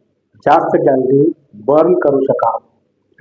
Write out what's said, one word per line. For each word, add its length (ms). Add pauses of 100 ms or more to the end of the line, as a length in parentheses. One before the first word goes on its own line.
(360)
जास्त 400
कॅलरी 560 (220)
बर्न 400
करू 300
शकाल. 400 (580)